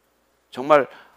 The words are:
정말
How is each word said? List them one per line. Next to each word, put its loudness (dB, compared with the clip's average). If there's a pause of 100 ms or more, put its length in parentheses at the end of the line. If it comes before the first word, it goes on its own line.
(500)
정말 0 (280)